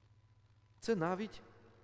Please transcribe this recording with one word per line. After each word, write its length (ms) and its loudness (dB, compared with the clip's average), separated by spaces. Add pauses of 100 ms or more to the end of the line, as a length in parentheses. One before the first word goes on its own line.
(800)
Це 160 2
навіть 460 0 (420)